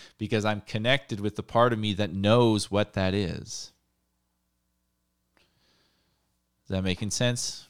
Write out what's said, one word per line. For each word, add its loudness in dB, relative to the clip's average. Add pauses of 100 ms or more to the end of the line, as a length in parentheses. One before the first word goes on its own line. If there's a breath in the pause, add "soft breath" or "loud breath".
(200 loud breath)
because -2
I'm -2
connected -2
with -4
the -6
part 2
of -2
me 0
that -2
knows 4
what 0
that 0
is. -6 (3000)
Is -16
that -2
making -2
sense? -4